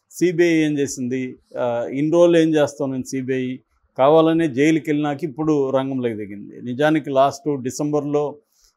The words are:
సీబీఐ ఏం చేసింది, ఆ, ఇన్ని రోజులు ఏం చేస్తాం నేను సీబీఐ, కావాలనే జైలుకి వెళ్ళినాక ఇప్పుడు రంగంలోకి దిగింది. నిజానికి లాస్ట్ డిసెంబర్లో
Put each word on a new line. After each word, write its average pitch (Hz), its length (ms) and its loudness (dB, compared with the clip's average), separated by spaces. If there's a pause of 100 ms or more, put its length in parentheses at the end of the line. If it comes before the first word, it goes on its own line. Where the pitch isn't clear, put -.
(100)
సీబీఐ 175 380 0
ఏం 156 300 2
చేసింది, 127 580 -4 (220)
ఆ, 120 340 -2
ఇన్ని 147 200 -2
రోజులు 170 260 6
ఏం 160 160 4
చేస్తాం 143 380 0
నేను 131 100 -6
సీబీఐ, 131 540 -4 (420)
కావాలనే 160 500 4
జైలుకి 147 420 0
వెళ్ళినాక 147 340 -4
ఇప్పుడు 147 460 -2
రంగంలోకి 131 440 -2
దిగింది. 104 480 -14
నిజానికి 143 480 0
లాస్ట్ 139 520 0
డిసెంబర్లో 147 720 -4 (420)